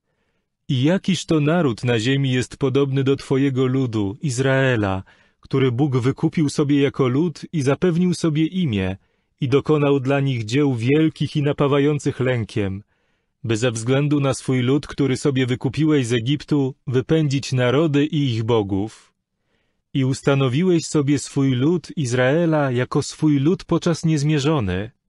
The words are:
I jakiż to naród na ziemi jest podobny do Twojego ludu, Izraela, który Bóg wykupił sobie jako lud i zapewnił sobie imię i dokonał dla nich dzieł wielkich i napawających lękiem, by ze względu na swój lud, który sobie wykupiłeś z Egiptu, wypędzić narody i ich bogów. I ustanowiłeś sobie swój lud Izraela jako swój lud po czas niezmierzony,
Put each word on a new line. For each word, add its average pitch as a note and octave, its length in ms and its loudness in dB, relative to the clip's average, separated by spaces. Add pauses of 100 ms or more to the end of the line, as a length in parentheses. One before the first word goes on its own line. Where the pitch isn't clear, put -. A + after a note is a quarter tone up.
(680)
I B2+ 160 0
jakiż F3+ 420 0
to D#3+ 140 2
naród D3 440 0
na A#2+ 160 2
ziemi C3+ 320 0
jest B2+ 260 -2
podobny C3+ 460 0
do C3+ 120 2
Twojego C3+ 500 0
ludu, A2+ 560 -2
Izraela, B2+ 840 0 (360)
który C3 320 0
Bóg B2+ 260 0
wykupił C#3 520 0
sobie C#3+ 320 0
jako C3+ 260 0
lud D3 340 -2 (120)
i D#3 80 -2
zapewnił E3+ 520 2
sobie D#3+ 320 0
imię G#2+ 520 -2 (440)
i C3+ 60 -2
dokonał C#3+ 520 2
dla C3+ 200 0
nich C3 260 -2
dzieł C3+ 300 0
wielkich C#3+ 600 0
i D3+ 80 -2
napawających C#3+ 760 0
lękiem, G#2 640 -4 (600)
by A2+ 140 0
ze A#2+ 140 0
względu C3+ 480 0
na C3+ 140 0
swój C3 260 -2
lud, C3 280 0
który C3 300 -2
sobie C3 280 0
wykupiłeś C3+ 640 0
z A#2 60 -2
Egiptu, C3+ 640 -2 (120)
wypędzić C#3 680 0
narody C#3 520 2
i C#3+ 300 -2
ich A2+ 80 -2
bogów. G#2+ 640 -2 (840)
I C3+ 120 2
ustanowiłeś C#3 800 2
sobie C#3+ 340 0
swój C3+ 320 0
lud C#3+ 440 0
Izraela C#3+ 760 0
jako B2 300 -2
swój D3 380 0
lud D#3 240 0
po E3 160 0
czas E3 260 -2
niezmierzony, C#3 840 0 (180)